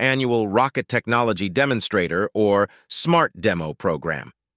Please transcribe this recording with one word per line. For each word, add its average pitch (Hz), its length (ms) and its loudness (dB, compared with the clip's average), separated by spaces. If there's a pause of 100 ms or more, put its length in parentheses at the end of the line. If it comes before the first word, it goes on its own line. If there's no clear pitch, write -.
Annual 123 480 0
Rocket 123 400 0
Technology 113 640 0
Demonstrator, 101 800 0
or 101 380 2 (180)
smart 165 500 0
Demo 85 360 -2
program. 80 580 -4 (240)